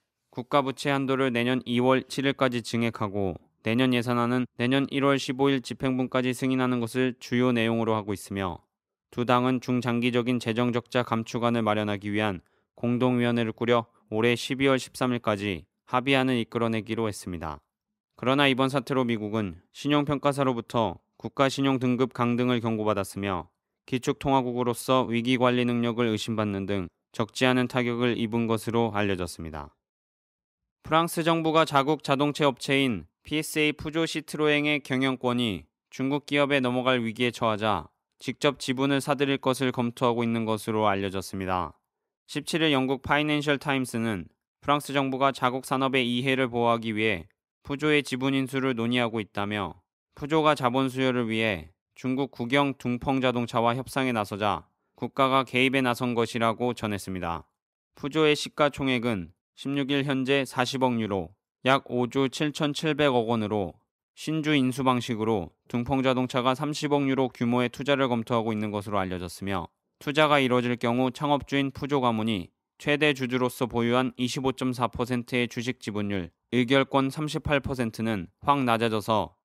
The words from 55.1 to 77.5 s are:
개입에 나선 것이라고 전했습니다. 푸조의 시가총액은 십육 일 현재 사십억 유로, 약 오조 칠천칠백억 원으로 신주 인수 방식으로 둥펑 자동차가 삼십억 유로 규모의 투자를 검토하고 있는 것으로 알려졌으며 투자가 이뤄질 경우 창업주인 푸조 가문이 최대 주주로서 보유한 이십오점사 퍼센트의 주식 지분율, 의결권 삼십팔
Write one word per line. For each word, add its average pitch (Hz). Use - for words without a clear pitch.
개입에 127
나선 123
것이라고 117
전했습니다. 92
푸조의 151
시가총액은 127
십육 139
일 139
현재 135
사십억 127
유로, 98
약 135
오조 123
칠천칠백억 147
원으로 107
신주 156
인수 127
방식으로 113
둥펑 127
자동차가 127
삼십억 143
유로 131
규모의 123
투자를 135
검토하고 117
있는 107
것으로 101
알려졌으며 92
투자가 147
이뤄질 123
경우 123
창업주인 139
푸조 139
가문이 110
최대 147
주주로서 127
보유한 117
이십오점사 127
퍼센트의 120
주식 120
지분율, 101
의결권 135
삼십팔 151